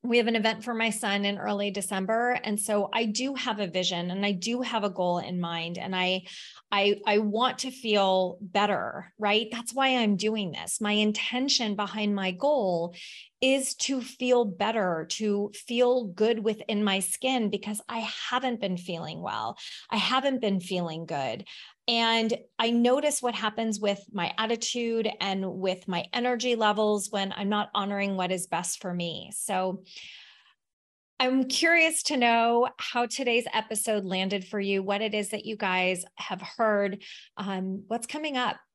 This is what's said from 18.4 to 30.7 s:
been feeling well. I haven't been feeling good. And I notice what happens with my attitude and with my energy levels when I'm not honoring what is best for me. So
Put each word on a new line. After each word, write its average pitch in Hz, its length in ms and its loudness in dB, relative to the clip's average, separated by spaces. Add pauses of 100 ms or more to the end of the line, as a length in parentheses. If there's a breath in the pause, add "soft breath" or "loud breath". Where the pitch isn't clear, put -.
been 185 160 -2
feeling 165 440 -8
well. - 360 -4 (320 loud breath)
I 220 80 -2
haven't 254 420 2
been 196 220 2
feeling 170 440 -4
good. 139 380 -4 (460 loud breath)
And 226 440 2 (240)
I 233 120 2
notice 254 520 4
what 240 140 -2
happens 214 460 -2
with 202 180 0 (140)
my 180 240 -2
attitude 226 720 0 (100)
and 190 400 -2
with 190 300 -2
my 175 240 0
energy 240 420 0
levels 208 560 2
when 196 240 -2
I'm 202 140 -2
not 208 260 0
honoring 202 400 -2
what 185 160 0
is 180 160 -2
best - 340 -4
for 180 120 -6
me. 170 420 -6
So 185 480 -2 (1400 loud breath)